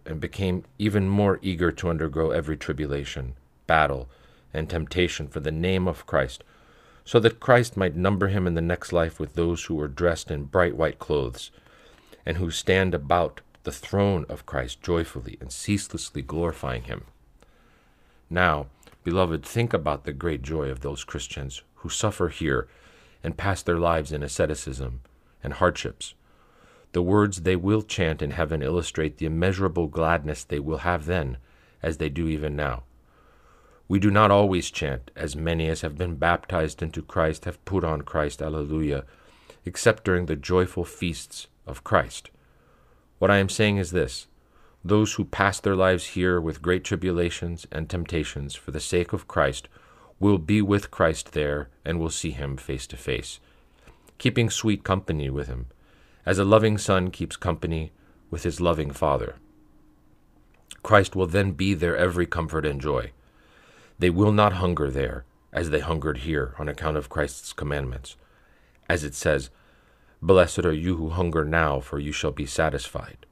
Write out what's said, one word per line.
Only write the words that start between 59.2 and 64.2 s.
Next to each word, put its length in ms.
Christ 320
will 120
then 240
be 220
their 240
every 300
comfort 380
and 140
joy. 320
They 140
will 220